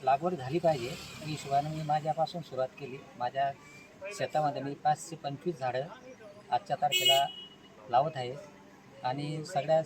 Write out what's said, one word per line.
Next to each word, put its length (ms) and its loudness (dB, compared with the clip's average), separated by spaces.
लागवड 320 4
झाली 240 -2
पाहिजे, 280 4
या 400 -10
हिशोबानं 420 0
मी 140 -4
माझ्यापासून 580 0
सुरुवात 260 -2
केली. 180 -10
माझ्या 340 0
शेतामध्ये 440 0
मी 120 -4
पाचशे 420 0
पंचवीस 440 -6
झाडं 220 0
आजच्या 300 0
तारखेला 440 6
लावत 260 4
आहे 180 -4
आणि 420 -4
सगळ्या 400 2